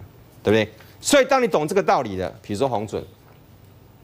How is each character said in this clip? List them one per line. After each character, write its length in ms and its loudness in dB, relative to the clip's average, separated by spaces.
对 100 2
不 20 4
对？ 160 0
所 180 2
以 60 4
当 160 2
你 60 2
懂 200 0
这 60 -4
个 80 2
道 220 2
理 140 -8
了， 140 -4
比 100 -8
如 60 -4
说 100 0
宏 160 -4
准， 180 -8